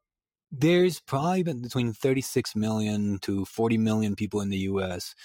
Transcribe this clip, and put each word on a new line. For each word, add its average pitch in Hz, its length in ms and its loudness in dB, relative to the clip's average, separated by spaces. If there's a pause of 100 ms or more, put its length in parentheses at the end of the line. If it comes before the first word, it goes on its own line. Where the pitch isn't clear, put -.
(500)
there's 170 500 4
probably 175 420 0
been 156 180 -2
between 120 320 -2
thirty-six 135 640 0
million 107 640 0
to 98 240 -2
forty 113 320 0
million 110 400 2
people 104 240 -4
in 98 80 -2
the 98 100 -2
U 98 220 -2
S 90 340 -6 (100)